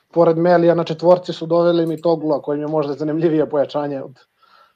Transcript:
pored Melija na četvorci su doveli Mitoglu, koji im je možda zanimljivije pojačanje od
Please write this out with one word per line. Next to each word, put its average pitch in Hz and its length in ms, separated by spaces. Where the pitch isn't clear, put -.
pored 165 280
Melija 170 360
na 165 100
četvorci 170 480
su 165 140
doveli 170 400
Mitoglu, 156 560
koji 147 140
im 147 60
je 147 60
možda 147 260
zanimljivije 151 560
pojačanje 143 520
od 131 160